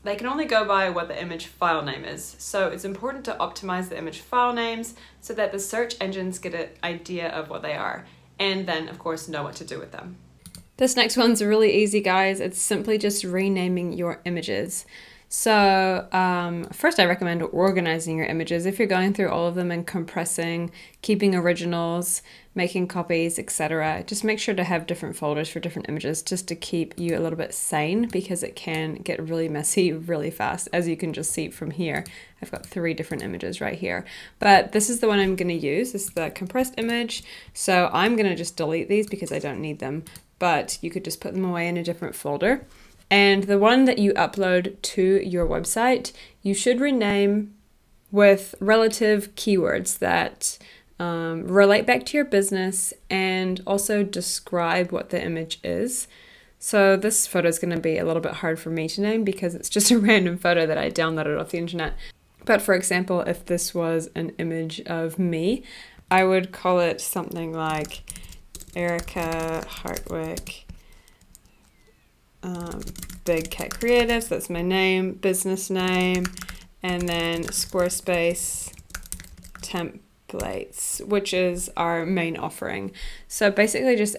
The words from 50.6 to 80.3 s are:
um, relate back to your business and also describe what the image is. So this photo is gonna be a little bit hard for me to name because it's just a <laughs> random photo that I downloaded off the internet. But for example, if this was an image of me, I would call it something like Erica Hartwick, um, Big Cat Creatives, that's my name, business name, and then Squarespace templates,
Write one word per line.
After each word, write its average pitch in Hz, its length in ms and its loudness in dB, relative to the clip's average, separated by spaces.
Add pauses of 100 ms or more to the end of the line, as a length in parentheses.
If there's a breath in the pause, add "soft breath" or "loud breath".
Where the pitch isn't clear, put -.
um, 165 480 -4
relate 202 400 8
back 247 200 4
to - 120 0
your 294 60 4
business 196 720 2 (160)
and 185 580 0
also 202 340 2
describe 175 920 0
what - 160 -4
the 175 120 -2
image 165 400 -4
is. 247 460 -2 (500 loud breath)
So 196 380 6
this 208 320 2
photo 175 220 2
is 165 100 0
gonna 170 220 0
be 160 160 2
a 170 80 0
little 165 160 0
bit 160 140 -4
hard 160 260 -2
for - 80 -8
me 160 180 -2
to 196 140 -2
name 220 240 2
because 190 300 -2
it's - 120 -8
just 208 240 2
a 240 80 6
<laughs> - 0 -
random 196 380 4
photo 175 280 2
that 156 120 0
I 147 120 -2
downloaded 156 480 0
off 139 140 -6
the 180 60 -4
internet. 170 380 -4 (500 loud breath)
But 208 160 6
for 208 120 2
example, 185 460 0
if - 260 -4
this - 300 -2
was 165 400 0
an 165 220 -4
image 165 480 -4
of 165 340 -4
me, 180 440 0 (460 loud breath)
I 185 140 6
would 185 300 2
call 180 260 2
it 170 220 0
something 165 500 -6
like 156 580 -4 (640 loud breath)
Erica 165 920 -4
Hartwick, - 960 -8 (1800 soft breath)
um, 175 380 -8 (420)
Big 165 280 0
Cat - 180 -8
Creatives, 233 580 2
that's - 220 -4
my 170 140 -4
name, 185 500 2
business 190 560 -2
name, 185 560 2 (560 loud breath)
and 175 260 -2
then 170 360 -2
Squarespace - 1300 -2 (880)
templates, - 1400 -8